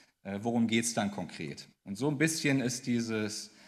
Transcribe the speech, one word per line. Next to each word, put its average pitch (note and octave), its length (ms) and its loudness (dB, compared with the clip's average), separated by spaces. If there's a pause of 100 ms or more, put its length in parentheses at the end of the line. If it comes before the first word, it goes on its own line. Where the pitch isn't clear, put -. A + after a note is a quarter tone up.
(240)
äh, G2 180 -4
worum A#2 240 2
geht's A2+ 260 2
dann G#2 180 0
konkret? E2+ 560 -8 (180)
Und G2 120 -8
so C3 140 0
ein C#3 80 -2
bisschen D3 420 2
ist B2 260 -2
dieses A2+ 680 0 (160)